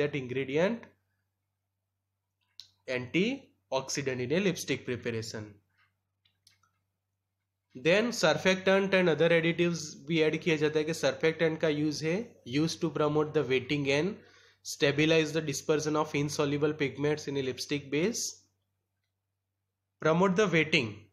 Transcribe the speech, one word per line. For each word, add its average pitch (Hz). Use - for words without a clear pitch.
that 147
ingredient 139
antioxidant 135
in 127
a 175
lipstick 156
preparation। 113
Then 208
surfactant 185
and 185
other 160
additives 170
भी 160
ऐड 156
किया 160
जाता 151
है, 151
कि 160
surfactant 160
का 165
यूज़ 147
है, 185
used 160
to 165
promote 151
the 147
wetting 131
and 151
stabilize 156
the 160
dispersion 151
of -
insoluble 147
pigments 143
in 139
a 135
lipstick 139
base। 185
Promote 175
the 208
wetting 151